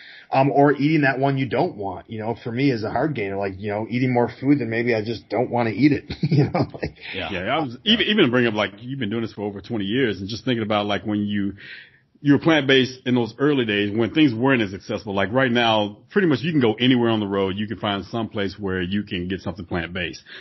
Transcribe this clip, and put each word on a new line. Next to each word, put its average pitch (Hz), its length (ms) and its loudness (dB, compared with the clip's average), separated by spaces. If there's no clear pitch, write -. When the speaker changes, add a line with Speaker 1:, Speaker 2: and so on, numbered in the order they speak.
Speaker 1:
um, 135 200 4
or 143 240 6
eating 151 240 2
that 135 180 2
one 139 200 0
you 131 100 -2
don't 147 280 0
want, 98 320 -10
you 110 120 -10
know, 110 240 -4
for 117 80 -8
me 135 180 2
is 110 140 -2
a 104 60 -4
hard 139 260 0
gainer, 98 200 -4
like, 98 220 -4
you 104 120 -6
know, 107 200 -4
eating 127 240 0
more 120 140 2
food 143 200 4
than 117 100 -4
maybe 117 240 0
I 110 100 0
just 107 240 -6
don't 113 220 0
wanna 120 200 0
eat 123 200 4
it, - 140 0
<laughs> - 60 -16
you 143 220 4
know, - 220 0
like, - 140 -8
Speaker 2:
Yeah. 90 200 -8
Speaker 3:
Yeah, 95 240 -4
I - 20 0
was, 127 260 -6
even, 214 220 2
even 208 200 4
to 120 40 2
bring 123 160 4
up, 110 80 0
like, 104 240 0
you've 127 220 -10
been 101 100 -2
doing 113 120 -2
this 107 100 -6
for 104 100 -10
over 101 180 -6
twenty 104 260 -6
years, 107 340 0
and 95 80 -8
just 110 160 -10
thinking 120 180 0
about, 104 240 0
like, 101 180 -2
when 104 180 -2
you, 101 320 -2
you 143 120 6
were 135 40 6
plant-based 135 680 2
in 123 80 0
those 117 240 0
early 139 260 2
days 104 320 0
when 113 160 0
things 151 220 4
weren't 127 260 2
as 98 140 -2
accessible. 98 400 -6
Like, 98 180 0
right 131 180 2
now, 110 500 2
pretty 196 180 2
much 139 140 2
you 170 100 -2
can 151 80 2
go 110 140 4
anywhere 123 340 4
on 113 100 2
the 104 80 -2
road. 98 300 0
You 107 100 -4
can 101 120 -8
find 101 260 -2
some 113 240 -6
place 98 300 -6
where 92 240 -4
you 98 220 -2
can 90 220 -8
get 92 140 -6
something 92 240 -10
plant-based. 85 580 -6